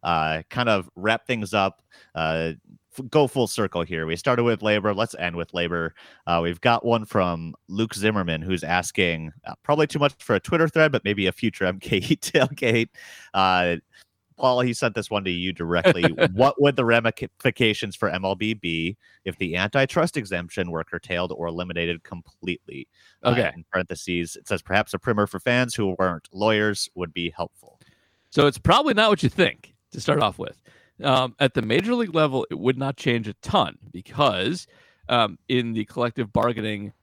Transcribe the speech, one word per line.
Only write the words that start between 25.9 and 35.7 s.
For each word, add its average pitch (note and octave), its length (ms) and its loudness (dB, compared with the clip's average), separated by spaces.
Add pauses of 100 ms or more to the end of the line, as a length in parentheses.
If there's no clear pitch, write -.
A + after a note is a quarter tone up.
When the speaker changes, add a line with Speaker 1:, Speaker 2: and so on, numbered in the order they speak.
Speaker 1:
weren't F2+ 340 -2
lawyers G#2 600 0
would F2 180 -8
be E2+ 160 -4
helpful." - 500 -10 (520)
Speaker 2:
So D3 160 6
it's C3+ 100 0
probably B3 380 4
not G#3+ 160 4
what G3+ 100 2
you C3+ 80 2
think, - 460 0 (160)
to B2 100 -12
start D3 180 0
off G#2+ 200 0
with. - 200 -10 (440)
Um, C3 360 2
at C3+ 140 4
the B2+ 80 0
major E3 320 0
league A3+ 220 -2
level, C#3+ 340 0
it C#2+ 80 -6
would B2 200 0
not C3+ 200 -4
change A#2 300 -2
a G#2 80 -8
ton - 420 -2 (140)
because, A2+ 760 0 (440)
um, A2+ 280 0 (100)
in B2 260 0